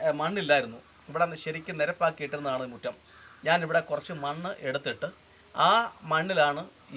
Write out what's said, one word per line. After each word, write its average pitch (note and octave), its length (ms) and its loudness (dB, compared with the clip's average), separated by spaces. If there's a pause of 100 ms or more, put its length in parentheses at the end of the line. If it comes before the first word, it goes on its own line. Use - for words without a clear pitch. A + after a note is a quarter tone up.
ഏ, D3+ 160 2
മണ്ണില്ലായിരുന്നു, D3 580 0 (300)
ഇവിടെ D#3+ 160 2 (180)
ശരിക്കും D#3+ 380 -8
നിരപ്പാക്കിയിട്ടിരുന്നതാണ് D3 920 -2
മുറ്റം. A#2+ 200 -8 (540)
ഞാനിവിടെ E3 420 2
കുറച്ച് D3 220 -4 (120)
മണ്ണ് E3 260 -6 (180)
എടുത്തിട്ട് C3+ 400 -4 (600)
ആ - 20 8 (400)
മണ്ണിലാണ് D#3 500 2 (340)